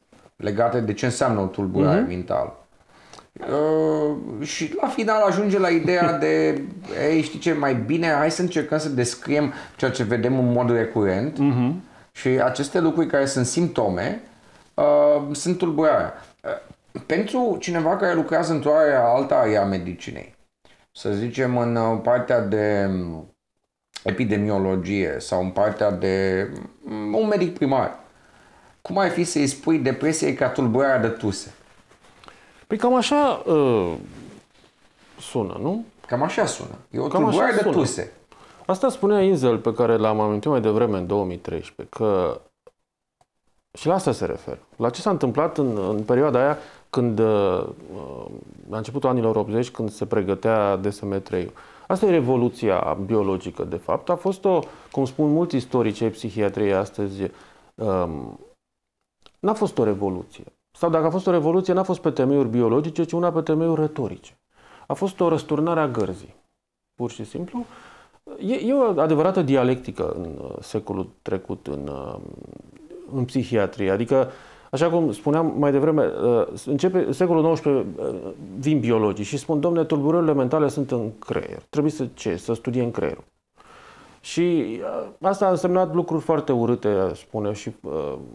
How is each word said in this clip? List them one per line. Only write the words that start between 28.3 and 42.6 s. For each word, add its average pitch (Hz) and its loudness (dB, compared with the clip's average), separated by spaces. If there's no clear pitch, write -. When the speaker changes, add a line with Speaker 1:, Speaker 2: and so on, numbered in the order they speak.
Speaker 1:
cum 180 -4
ar 190 2
fi 170 0
să-i 147 0
spui 160 0
depresiei 139 0
ca 127 0
tulburarea 131 2
de 113 2
tuse? 110 -6
Speaker 2:
Păi 220 -2
cam 247 4
așa, 277 2
uh, 123 4
sună, 92 -6
nu? 202 -4
Speaker 1:
Cam 127 -2
așa 180 0
sună. - -8
E 117 -6
o 135 -2
Speaker 2:
Cam 180 0
așa 139 4
Speaker 1:
tulburare 208 2
de 208 2
Speaker 2:
sună. 190 2
Speaker 1:
tuse. - 0
Speaker 2:
Asta 190 0
spunea 208 2
Inzel, 131 4
pe 110 0
care 117 4
l-am 107 2
amintit 107 0
mai 131 2
devreme, 107 2
în 90 -4
două 98 0
mii 90 -6
treisprezece, - -10
că, 92 0